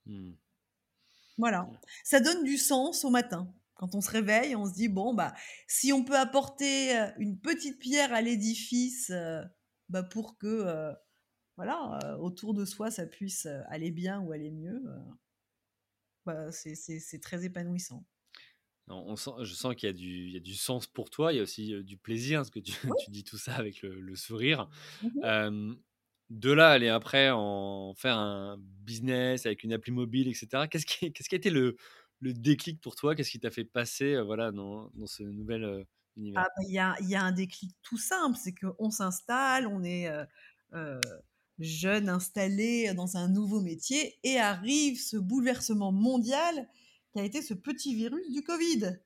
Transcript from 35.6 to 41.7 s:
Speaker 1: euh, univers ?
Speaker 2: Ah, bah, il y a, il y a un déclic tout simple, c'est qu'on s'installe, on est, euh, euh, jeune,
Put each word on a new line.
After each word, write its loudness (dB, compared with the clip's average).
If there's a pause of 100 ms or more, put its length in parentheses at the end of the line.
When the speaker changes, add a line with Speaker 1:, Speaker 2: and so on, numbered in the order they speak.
Speaker 1:
euh, -4 (320)
univers ? -2
Speaker 2:
Ah, 2
bah, -6
il -6
y -2
a, 2
il -2
y 0
a 2
un 2
déclic -6
tout -8
simple, 0
c'est -8
qu'on -4
s'installe, 0
on -2
est, -2
euh, -4 (480)
euh, -8 (580)
jeune, 0